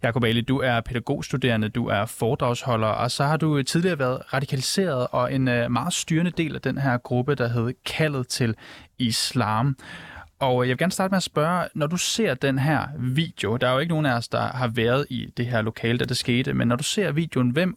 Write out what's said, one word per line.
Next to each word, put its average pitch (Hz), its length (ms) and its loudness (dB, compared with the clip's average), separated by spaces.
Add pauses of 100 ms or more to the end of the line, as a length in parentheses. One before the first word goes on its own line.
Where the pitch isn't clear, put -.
Jakob 120 220 2
Ali, 117 160 4
du 131 200 0
er 123 200 2
pædagogstuderende, 120 880 -2
du 117 200 -2
er 104 300 -2
foredragsholder, 120 680 0
og 110 220 0
så - 140 0
har 151 120 2
du 151 260 2
tidligere 170 360 0
været 131 360 -2
radikaliseret 135 760 0
og 127 220 0
en, 131 140 2
øh, 120 220 2
meget 123 220 0
styrende 170 380 0
del 160 240 -2
af - 60 -8
den - 180 -2
her 131 200 2
gruppe, 127 360 0
der 123 140 0
hed 120 260 0 (120)
Kaldet 143 420 -2
til 113 280 0 (420)
Islam. 120 760 0 (640)
Og, 127 240 4
øh, 127 40 2
jeg 127 60 2
vil 123 40 -4
gerne 175 140 2
starte 190 200 0
med 196 40 2
at 175 60 2
spørge, 165 520 0
når 147 120 0
du 170 100 -2
ser 180 380 0
den 135 240 0
her 143 220 2 (340)
video, 165 420 0
der 123 120 2
er 127 40 2
jo 131 60 2
ikke 170 140 0
nogen 156 140 2
af 123 100 2
os, 117 120 -4
der 117 140 0
har 120 340 -2
været 120 340 2
i 117 260 -6
det 120 100 -2
her 120 160 0
lokale, 117 360 -2
da 127 60 0
det 131 120 -2
skete, 131 380 0
men 123 140 2
når 120 80 2
du 143 80 -4
ser 175 280 0
videoen, 143 380 0
hvem 170 260 0